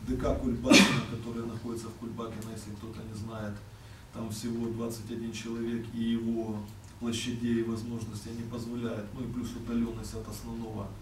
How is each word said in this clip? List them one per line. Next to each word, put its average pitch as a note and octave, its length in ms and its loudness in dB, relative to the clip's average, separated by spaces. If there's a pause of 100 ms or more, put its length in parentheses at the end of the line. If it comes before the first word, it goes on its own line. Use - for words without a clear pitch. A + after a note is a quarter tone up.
Д B2+ 100 2
К C3 200 4
Кульбакина, B2+ 720 8
которая A#2 340 -4
находится A2+ 440 -4
в G#2 60 -10
Кульбакино, A2 580 -6
если G#2 180 -8
кто-то A2 320 -8
не A2 120 -8
знает, G#2+ 400 -4 (600)
там A2+ 160 -4
всего A#2 380 0
двадцать A2 420 -2
один A2+ 220 -2
человек, A#2 600 -2
и A#2 100 0
его A2+ 580 2 (380)
площадей A#2 640 2
и A2+ 40 4
возможностей A2+ 640 -4
не A#2 140 -4
позволяет, A#2 600 -2 (100)
ну C3 100 -4
и A#2 60 -4
плюс A#2+ 240 -2
удалённость A2+ 600 0
от A2 140 -4
основного G#2+ 600 -6 (140)